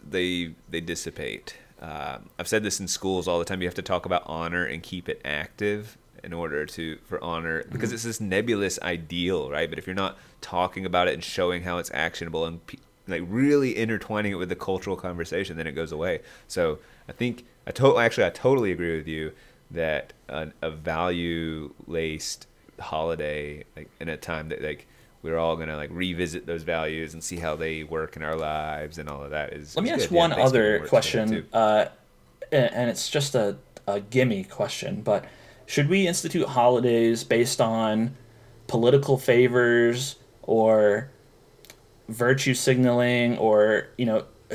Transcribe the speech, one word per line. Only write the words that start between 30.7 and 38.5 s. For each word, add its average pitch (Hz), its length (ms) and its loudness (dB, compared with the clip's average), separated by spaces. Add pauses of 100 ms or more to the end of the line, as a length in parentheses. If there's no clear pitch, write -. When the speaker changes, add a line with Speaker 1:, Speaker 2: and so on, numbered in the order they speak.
Speaker 1:
words 104 100 2
on - 20 -8
that 76 60 -8
Speaker 2:
question, 113 400 2
Speaker 1:
too. 95 240 -2
Speaker 2:
uh, 110 320 6 (640)
a-, 127 260 4
and 120 120 2
it's - 200 -4
just 139 260 -2
a, 104 220 2 (300)
a 101 140 0
gimme 110 420 2
question, - 580 -6
but 107 240 0 (420)
should 147 220 2
we 190 180 4
institute 165 400 -2
holidays 117 760 4
based 117 360 2
on 113 560 2 (520)